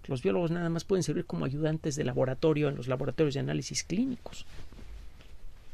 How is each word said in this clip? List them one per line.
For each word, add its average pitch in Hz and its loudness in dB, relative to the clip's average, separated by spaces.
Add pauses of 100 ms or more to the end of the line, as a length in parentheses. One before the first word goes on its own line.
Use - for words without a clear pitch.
Los 131 -2
biólogos 185 4
nada 170 0
más 165 0
pueden 190 4
servir 165 0
como 165 -2
ayudantes 151 0
de 147 0
laboratorio 135 4
en 143 -2
los 120 -4
laboratorios 139 2
de 139 0
análisis 143 -2
clínicos". 240 -2 (1300)